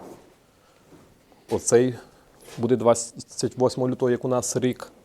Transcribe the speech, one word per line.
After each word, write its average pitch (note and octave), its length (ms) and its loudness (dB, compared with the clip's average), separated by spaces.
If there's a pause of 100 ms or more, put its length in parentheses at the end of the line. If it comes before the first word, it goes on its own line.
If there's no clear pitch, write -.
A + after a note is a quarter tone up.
(1500)
оцей A#2+ 440 4 (640)
буде A#2 180 2
двадцять - 840 0
восьмого B2+ 320 0
лютого, B2 200 0
як A#2+ 140 0
у C3 40 -2
нас, B2 280 -2
рік. B2 360 -4 (120)